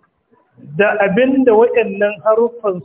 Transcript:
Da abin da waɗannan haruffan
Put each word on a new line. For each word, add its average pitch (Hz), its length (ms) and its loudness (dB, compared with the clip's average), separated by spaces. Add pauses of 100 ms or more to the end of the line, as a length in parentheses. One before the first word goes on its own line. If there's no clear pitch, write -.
(760)
Da 208 240 0
abin 254 440 0
da 240 80 4
waɗannan 208 720 0
haruffan 220 600 -2